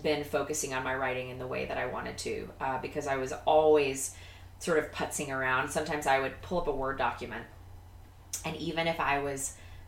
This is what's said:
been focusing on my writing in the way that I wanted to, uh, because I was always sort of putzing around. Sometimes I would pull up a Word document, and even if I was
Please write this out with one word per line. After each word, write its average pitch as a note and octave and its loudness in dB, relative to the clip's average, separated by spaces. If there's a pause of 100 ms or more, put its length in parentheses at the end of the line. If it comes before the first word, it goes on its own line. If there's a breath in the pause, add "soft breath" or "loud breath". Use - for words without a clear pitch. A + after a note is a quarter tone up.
been D3 2
focusing D3 -2
on C3+ -2
my C3 0
writing B2+ -2
in C3 -8
the B2+ -6
way B2+ -4
that - -4
I B2 -2
wanted A2+ -6
to, - -4 (100)
uh, C3 0
because C#3 -4
I C3+ 0
was C3 -2 (140)
always D3+ 6 (460 loud breath)
sort E3 4
of D3 0
putzing - -4
around. C3 2
Sometimes D3+ 0
I C3+ 6
would C3+ -2
pull F3+ 0
up - 0
a C#3+ 2
Word C3+ -2
document, A#2 -2 (1000)
and D#3+ -4
even E3 0
if E3 0
I C#3+ 4
was C#3 -4 (340 loud breath)